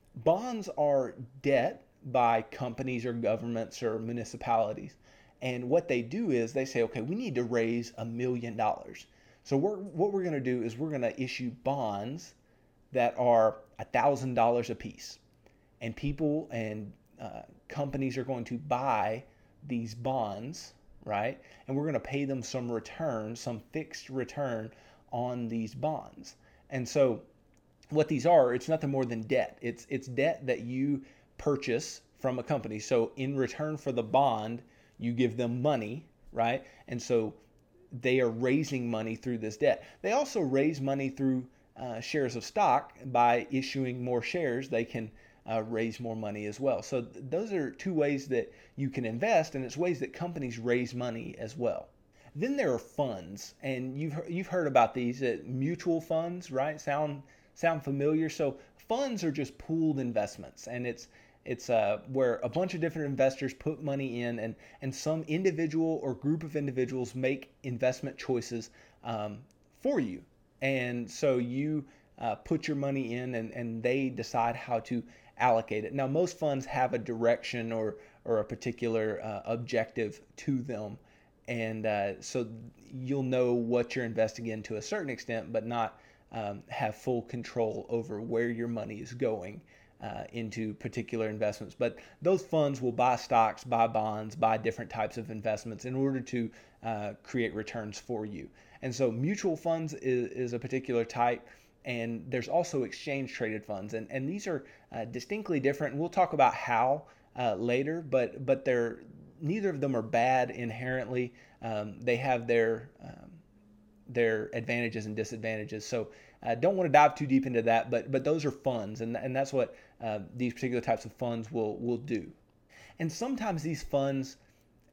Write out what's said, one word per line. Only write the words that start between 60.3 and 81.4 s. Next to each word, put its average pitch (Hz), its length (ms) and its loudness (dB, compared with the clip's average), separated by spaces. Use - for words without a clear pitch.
and 123 200 -4
it's, 117 220 -6
it's, - 240 -4
uh, 107 380 4
where 127 340 2
a 123 60 0
bunch 180 260 0
of 175 60 -4
different 160 300 -2
investors 135 440 2
put 156 300 -4
money 135 380 -2
in, 120 180 -2
and, 110 160 -4
and 135 140 -4
some 160 280 -2
individual 160 800 2
or 135 120 0
group 156 300 0
of 156 120 -6
individuals 127 600 -2
make 131 380 -2
investment 127 540 0
choices, 117 520 -2
um, 107 360 -4
for 262 180 2
you. 104 240 -4
And 123 500 -2
so 135 280 2
you, 135 440 -2
uh, 113 180 -2
put - 300 -2
your 147 120 -2
money 135 380 -2
in, 127 200 -4
and, 113 160 -4
and 113 320 -4
they 131 240 4
decide 117 480 0
how 120 240 -2
to 120 240 -2
allocate 113 460 4
it. 107 100 -6
Now, 135 140 0
most 165 320 0
funds 139 280 0
have 131 260 2
a 123 40 0
direction 117 760 0
or, 110 240 0
or 113 160 2
a 104 60 0
particular, 113 760 -2
uh, 107 240 -6
objective 113 760 -2
to 135 240 0
them. 107 360 -8